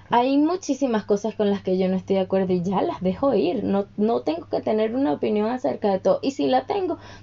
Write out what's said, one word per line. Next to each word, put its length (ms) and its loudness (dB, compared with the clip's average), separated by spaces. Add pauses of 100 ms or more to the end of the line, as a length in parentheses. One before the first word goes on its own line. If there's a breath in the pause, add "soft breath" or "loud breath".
Hay 300 4
muchísimas 680 0
cosas 300 0
con 160 2
las 120 0
que 140 0
yo 140 2
no 60 0
estoy 200 -2
de 60 2
acuerdo 320 0
y 80 0
ya 180 0
las 220 -2
dejo 320 0
ir. 300 0
No, 200 0 (140)
no 240 2
tengo 260 -6
que 140 -2
tener 340 0
una 160 0
opinión 380 0
acerca 420 -2
de 60 2
todo. 240 2
Y 80 -2
si 180 -2
la 180 2
tengo, 300 -2 (260 loud breath)